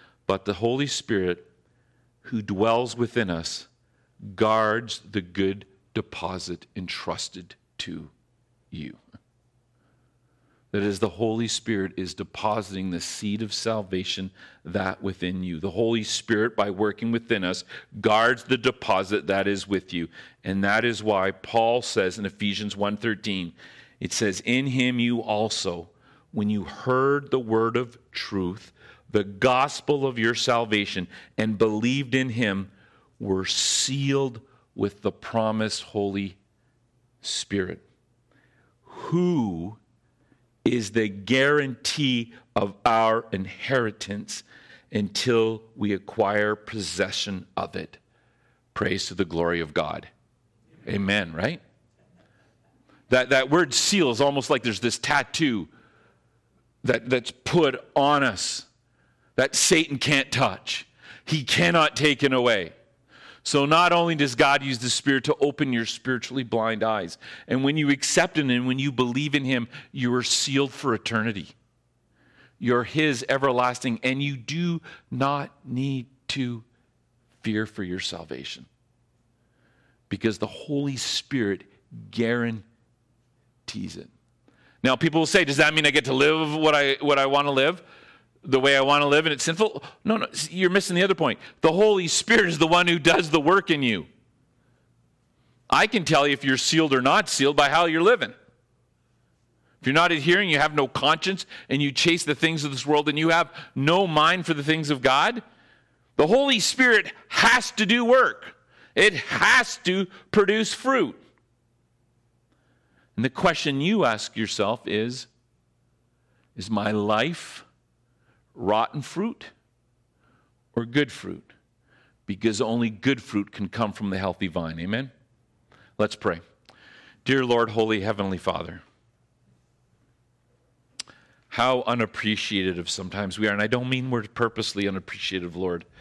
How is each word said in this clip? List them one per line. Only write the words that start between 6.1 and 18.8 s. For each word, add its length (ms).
entrusted 800
to 320
you." 280
That 100
is, 160
the 120
Holy 380
Spirit 500
is 180
depositing 720
the 100
seed 440
of 100
salvation, 800
that 380
within 400
you. 160
The 100
Holy 340
Spirit, 520
by 160
working 400
within 320
us, 200
guards 440
the 120
deposit 720